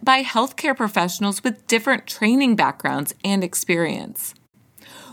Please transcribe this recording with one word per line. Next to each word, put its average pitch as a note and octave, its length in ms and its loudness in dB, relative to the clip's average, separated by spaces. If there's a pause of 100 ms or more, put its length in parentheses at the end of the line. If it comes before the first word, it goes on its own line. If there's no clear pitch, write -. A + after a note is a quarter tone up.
by C4 200 4
healthcare C4 540 -2
professionals G3 680 -2
with A#3 240 -4
different A3+ 400 0
training A#3+ 500 2
backgrounds C#3+ 580 0 (100)
and G3 180 0
experience. - 920 -4 (800)